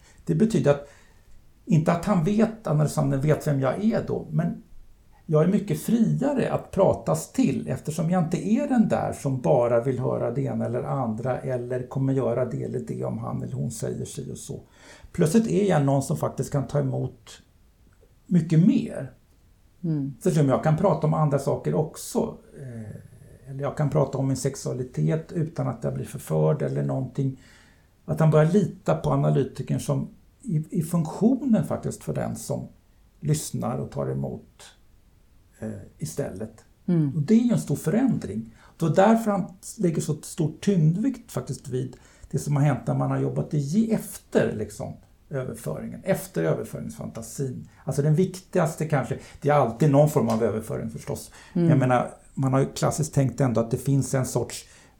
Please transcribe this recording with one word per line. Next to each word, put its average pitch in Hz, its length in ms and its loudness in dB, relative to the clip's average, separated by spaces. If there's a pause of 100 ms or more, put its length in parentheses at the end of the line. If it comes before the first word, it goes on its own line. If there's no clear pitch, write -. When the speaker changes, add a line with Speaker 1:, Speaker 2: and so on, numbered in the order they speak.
(260)
Speaker 1:
det 165 100 0
betyder 160 360 4
att, - 160 -2 (800)
inte 170 260 4
att 170 140 0
han 190 180 2
vet, 208 440 0
Anna 151 180 2
Rosanne 139 320 0
vet 147 300 0
vem 139 120 2
jag 131 240 0
är 220 240 2
då, - 240 -4
men 156 320 -2 (640)
jag 156 180 4
är 170 40 2
mycket 180 340 0
friare 233 720 2
att - 180 -6
pratas 165 600 2
till, - 360 0
eftersom 156 420 -4
jag 180 140 2
inte 156 260 -2
är 285 180 2
den 247 220 4
där 101 240 -2
som 131 280 -4
bara 120 420 4
vill 127 160 -2
höra 123 320 -2
det 139 100 -2
ena 117 240 -2
eller 120 180 -4
andra 123 560 -2
eller 127 480 -4
kommer 135 260 0
göra 120 320 0
det 131 180 -4
eller 117 160 -4
det 127 260 -6
om 117 120 -4
han - 260 -6
eller 120 100 -8
hon 123 180 -4
säger 123 340 -6
sig - 260 -10
och - 60 -10
så. - 240 -12 (500)
Plötsligt 196 360 4
är 190 220 2
jag 151 160 2
någon 139 180 2
som 156 140 -4
faktiskt 127 340 -4
kan 139 160 -2
ta 147 120 -2
emot 131 500 -4 (960)
mycket 160 420 4
mer. - 460 0 (720)
Speaker 2:
Mm. 147 340 -2
Speaker 1:
Eftersom 151 320 2
jag 120 140 2
kan 156 140 4
prata 180 300 2
om 156 60 2
andra 147 260 2
saker 147 360 -2
också. - 640 -4 (240)
Eh, 113 880 -16
eller 135 140 -10
jag - 140 -4
kan 143 120 2
prata 143 280 2
om 135 100 0
min 131 100 0
sexualitet 143 920 -2
utan 156 360 -2
att - 160 -6
jag 139 100 -2
blir 131 120 -6
förförd 156 560 0
eller 139 220 -2
någonting. 135 580 -2 (640)
Att 156 140 -2
han 156 120 6
börjar 156 200 6
lita 175 440 2
på 147 160 -2
analytikern 139 680 0
som 135 300 -2 (320)
i, 156 220 -2 (160)
i 147 40 2
funktionen 214 800 2
faktiskt - 380 -6
för 147 100 -6
den 117 220 -4
som - 320 -8 (520)
lyssnar 139 580 -2
och - 140 -6
tar 139 160 -4
emot, - 560 -8 (960)
eh, 110 100 -8 (280)
istället. - 680 -8 (220)
Speaker 2:
Mm. 156 300 2
Speaker 1:
Och 151 60 -2
det 214 120 2
är 233 100 8
ju 240 100 2
en 160 60 2
stor - 160 -4
förändring. - 800 -2 (240)
Det 165 60 0
var 160 100 2
därför 214 360 6
han 196 220 -2 (240)
lägger 175 240 0
så 151 200 -2
stor - 400 -2
tyngdvikt 190 720 2
faktiskt - 380 -8
vid 127 260 -6 (360)
det 147 80 -2
som 147 160 -2
har 139 80 4
hänt 139 240 0
när 139 80 0
man 135 160 0
har 135 80 -2
jobbat 135 340 -4
i, 170 400 0
efter, - 600 -2
liksom, - 380 -8 (360)
överföringen, - 720 -8
efter 180 400 -2
överföringsfantasin. 117 1300 -6 (140)
Alltså 143 180 -2
den 151 140 4
viktigaste 170 720 0
kanske, 139 340 -2 (220)
det 139 80 0
är 147 40 6
alltid 139 380 4
någon 147 180 8
form 117 200 2
av 113 140 2
överföring 110 460 -2
förstås. - 420 -10 (220)
Speaker 2:
Mm. 175 160 4
Speaker 1:
Jag 156 100 6
menar, 127 320 2 (220)
man 131 200 0
har 135 60 4
ju 139 60 4
klassiskt - 480 -2
tänkt 139 280 2
ändå 117 200 2
att 113 100 -4
det 127 60 0
finns 139 360 0
en 131 120 2
sorts, - 400 -4 (340)